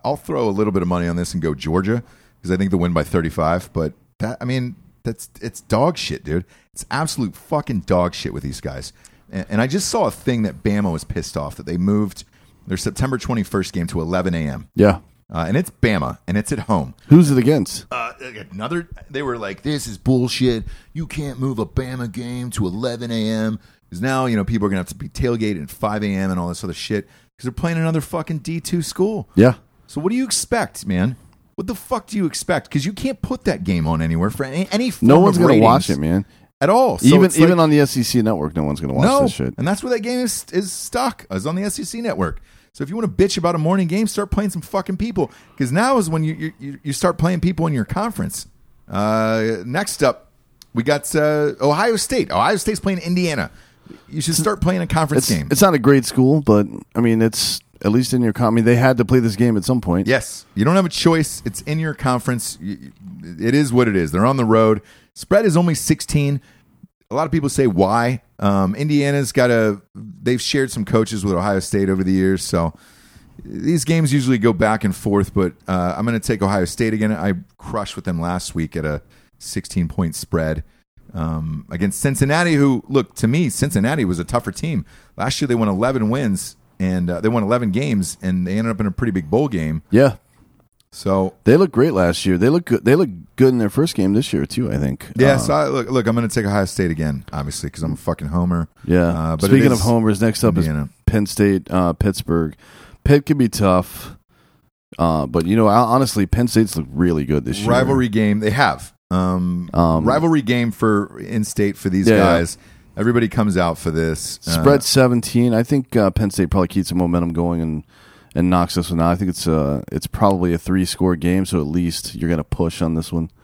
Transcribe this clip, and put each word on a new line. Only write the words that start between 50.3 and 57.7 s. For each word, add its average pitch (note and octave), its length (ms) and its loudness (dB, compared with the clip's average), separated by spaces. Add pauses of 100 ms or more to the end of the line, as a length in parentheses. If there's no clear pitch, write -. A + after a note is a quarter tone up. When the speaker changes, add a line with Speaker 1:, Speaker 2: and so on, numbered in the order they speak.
Speaker 1:
we A#2 80 0
got, D3 340 -2
uh, D3+ 440 2
Ohio F#3+ 360 2
State. - 340 -2
Ohio B2+ 260 2
State's G#3 240 -4
playing F#3+ 200 -2
Indiana. E3 500 -2 (580)
You D#3 120 -8
should D#3+ 140 -2
start G3 260 0
playing F3+ 220 0
a E3 40 -4
conference D3 440 2
Speaker 2:
It's, F#2 80 0
Speaker 1:
game. D2+ 120 -4
Speaker 2:
it's C#3+ 120 4
not F#3+ 120 6
a C#3+ 40 4
great C3+ 260 6
school, C3+ 380 4
but, G#2 240 4 (280)
I A2+ 60 -2
mean, A2+ 220 4
it's - 380 -2 (220)